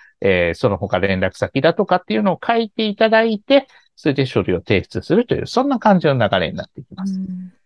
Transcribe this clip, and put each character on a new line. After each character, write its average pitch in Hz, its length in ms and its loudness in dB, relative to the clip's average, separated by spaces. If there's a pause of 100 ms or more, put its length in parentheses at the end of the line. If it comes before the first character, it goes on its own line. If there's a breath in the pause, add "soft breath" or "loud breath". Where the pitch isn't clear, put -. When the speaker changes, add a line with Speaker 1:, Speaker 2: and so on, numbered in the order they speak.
(200 soft breath)
Speaker 1:
え 90 340 2
ー、 - 40 -20
そ 127 100 2
の 101 80 -2
他 95 240 -2
連 95 180 0
絡 92 140 -2
先 135 300 -4
だ 160 120 2
と 202 100 -2
か - 120 0
っ - 80 -4
て 214 100 -6
い 220 40 0
う 214 40 -2
の 190 120 0
を - 100 -12
書 233 120 0
い 233 140 -2
て 220 160 -4
い 202 80 -4
た 220 160 2
だ 220 140 4
い 220 160 -2
て、 277 260 2 (300 soft breath)
そ - 120 -4
れ 139 60 2
で 135 100 0
書 107 200 -2
類 92 100 0
を 85 60 0
提 95 240 0
出 - 180 -10
す - 140 0
る 240 100 2
と - 80 -2
い 117 80 -4
う、 - 60 -8
そ 254 160 0
ん 285 40 -2
な 262 120 0
感 202 180 4
じ 165 80 0
の 139 80 4
流 113 140 2 (100)
れ 87 140 -2
に - 40 -8
な - 60 -8
っ - 80 -14
て - 100 -20
い 135 40 -16
き - 100 -20
ま 190 100 -10
す。 196 100 -4
Speaker 2:
う - 40 -6
ん。 185 340 -10 (140)